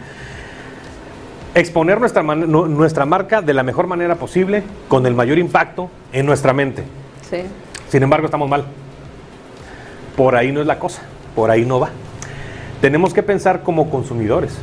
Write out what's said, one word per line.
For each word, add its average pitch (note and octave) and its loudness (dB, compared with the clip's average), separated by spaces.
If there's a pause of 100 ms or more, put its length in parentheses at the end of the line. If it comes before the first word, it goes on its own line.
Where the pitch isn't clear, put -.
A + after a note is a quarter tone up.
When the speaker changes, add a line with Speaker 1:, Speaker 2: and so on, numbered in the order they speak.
(1500)
Speaker 1:
exponer F3 2
nuestra G#3+ 2
man-, D#3 0
nu-, D#3+ 4
nuestra D3+ 2
marca F#3+ 2
de D3 0
la C3+ 4
mejor C3 0
manera F3 0
posible, F#3 0 (260)
con B2+ 4
el B2 4
mayor B2 4
impacto F3 0 (200)
en C3+ 0
nuestra C3+ 4
mente. C#3 -2 (440)
Speaker 2:
Sí. F3+ -6 (480)
Speaker 1:
Sin C3 6
embargo, D3+ 4
estamos D3 0
mal. C#3+ 2 (1500)
Por B2+ 4
ahí C3 2
no D3 -2
es D3 0
la C#3+ 0
cosa, - -8 (320)
por A2 2
ahí A#2 4
no B2+ 2
va. D#3 -2 (920)
Tenemos D#3 4
que G#3 4
pensar F#3+ 0
como D#3+ 0
consumidores. A#2+ 0 (100)